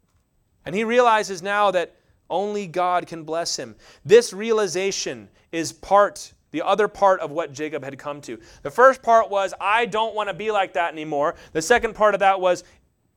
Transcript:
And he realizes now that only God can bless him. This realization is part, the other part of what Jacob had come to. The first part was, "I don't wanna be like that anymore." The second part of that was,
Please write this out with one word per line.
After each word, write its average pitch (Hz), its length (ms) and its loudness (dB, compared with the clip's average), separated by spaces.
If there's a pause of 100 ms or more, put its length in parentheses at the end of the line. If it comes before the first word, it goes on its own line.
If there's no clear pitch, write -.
(640)
And 147 100 -8
he 220 80 -2
realizes 220 580 0
now 202 300 0
that 180 240 -2 (340)
only 202 380 -4
God 175 400 -2
can 165 160 -14
bless 160 340 -6
him. 117 200 -14 (260)
This 220 300 6
realization 185 960 -2 (240)
is 160 180 -4
part, - 640 0 (180)
the 151 100 -6
other 196 260 2
part 196 340 2
of 151 100 -8
what 143 220 -6
Jacob 147 300 -8
had 135 140 -12
come 147 240 -12
to. 117 180 -12 (220)
The - 80 -10
first 254 320 4
part 226 280 4
was, 196 300 -2
"I 214 260 0
don't 214 280 -4
wanna 208 200 -4
be 214 180 -6
like 190 220 -2
that 170 180 -2
anymore." 156 440 -4 (180)
The 160 80 -4
second 226 340 2
part 208 180 4
of 196 60 0
that 190 220 4
was, 180 240 0 (520)